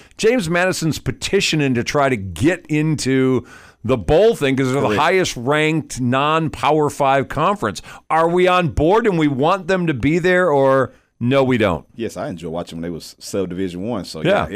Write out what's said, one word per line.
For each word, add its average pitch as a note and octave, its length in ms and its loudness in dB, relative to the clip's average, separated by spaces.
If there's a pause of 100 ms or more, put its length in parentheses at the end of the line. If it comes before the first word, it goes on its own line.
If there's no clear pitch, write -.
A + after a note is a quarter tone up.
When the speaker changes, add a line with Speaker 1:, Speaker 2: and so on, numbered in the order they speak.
(160)
Speaker 1:
James A3 320 2
Madison's F3 500 0
petitioning C#3+ 760 -2
to A#2 100 0
try C#3+ 240 0
to C3+ 80 2
get G2 500 -2
into C3 800 0 (380)
the A#2+ 140 0
bowl F3 360 4
thing C3+ 220 0
'cause B2+ 160 0
they're C#3 80 0
the - 80 0
Speaker 2:
Correct. G#2 120 0
Speaker 1:
highest F3+ 360 0
ranked D3 640 -2
non-Power D3 880 0
Five C3+ 400 0
conference. D#3+ 540 -2 (260)
Are E3 200 2
we F3+ 200 2
on F3+ 200 2
board G3 380 2
and F3+ 120 2
we D3+ 100 2
want D3+ 400 0
them F#3 200 0
to D#3 60 0
be C#3 240 0
there, F3+ 320 2
or C3+ 420 2 (280)
no, C3 240 2
we B2+ 140 2
don't? F2+ 260 0 (100)
Speaker 2:
Yes, A2 220 -8
I G#2+ 120 -6
enjoy E2+ 220 -10
watching E2 280 -8
when E2 40 -8
they E2+ 80 -6
was D#2+ 280 -12
sub F#2+ 320 -6
Division F2+ 320 -6
One. G#2 240 -6
So D#2+ 160 -10
Speaker 1:
Yeah. G3 260 0
Speaker 2:
yeah, F#2+ 80 -8